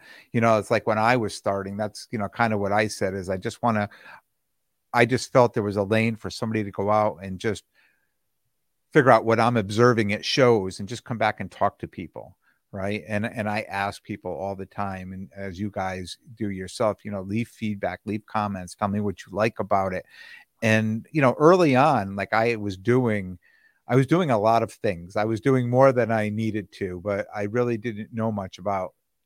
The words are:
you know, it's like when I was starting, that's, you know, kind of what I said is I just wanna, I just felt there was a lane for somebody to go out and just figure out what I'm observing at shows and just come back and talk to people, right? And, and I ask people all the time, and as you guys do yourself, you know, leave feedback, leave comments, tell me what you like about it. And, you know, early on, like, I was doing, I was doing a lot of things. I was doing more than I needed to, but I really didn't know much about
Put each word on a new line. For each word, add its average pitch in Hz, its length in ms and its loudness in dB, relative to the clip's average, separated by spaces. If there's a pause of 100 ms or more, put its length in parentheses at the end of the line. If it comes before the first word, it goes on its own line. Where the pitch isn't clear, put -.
(320)
you 120 80 0
know, 113 180 6
it's 104 140 -2
like 110 160 0
when 110 100 0
I 117 200 4
was 107 180 -4
starting, 98 400 -4
that's, 107 360 -8
you 120 80 -6
know, 101 100 -4
kind 117 240 0
of 101 80 0
what 101 100 -2
I 107 160 2
said 98 260 -4
is 95 160 -6
I 95 80 -2
just 107 240 -8
wanna, 107 280 0 (1040)
I 120 120 6
just 120 280 -2
felt 123 200 6
there 113 100 -2
was 101 140 -2
a 104 60 2
lane 110 320 2
for 98 140 -12
somebody 110 340 -4
to 98 80 -8
go 101 180 -4
out 107 320 2
and 95 160 -8
just 104 280 -4 (1300)
figure 131 200 6
out 113 120 8
what 113 160 2
I'm 120 160 2
observing 107 560 4
at 101 140 -6
shows 113 540 2
and 101 100 -10
just 117 160 -12
come 117 120 -8
back 107 220 0
and 92 100 -10
talk - 300 -2
to 87 80 -10
people, - 480 -14 (380)
right? 101 340 -6
And, 104 180 -4
and 110 240 -6
I 107 200 -4
ask 98 340 -6
people 95 300 -10
all 95 200 -8
the 95 120 -12
time, 95 480 -10
and 95 200 -14
as 98 240 -12
you 101 140 -6
guys 92 460 -8 (180)
do 107 140 -6
yourself, 95 560 -6
you 104 60 -10
know, 98 100 -8
leave 104 260 -4
feedback, 98 580 -6
leave 107 200 -6
comments, 101 500 -6
tell 104 140 -2
me 101 100 -2
what 104 260 -6
you - 60 -20
like 104 280 0
about 95 340 0
it. 90 120 -8 (560)
And, 110 500 2
you 151 100 0
know, 127 180 4
early 165 360 6
on, 120 420 2
like, 98 160 -4
I 113 240 2
was 101 180 -6
doing, 101 640 0 (480)
I 120 80 0
was 135 120 4
doing 170 220 2
a 113 100 2
lot 113 220 4
of 113 120 -4
things. 87 420 -6
I 107 80 0
was 110 160 -2
doing 127 300 2
more 131 240 6
than 117 180 0
I 107 160 0
needed 104 460 -4
to, 90 260 -8
but 98 340 -4
I 104 100 -6
really 117 340 -2
didn't 110 360 -10
know 113 160 -4
much 98 280 -8
about 95 360 -4 (320)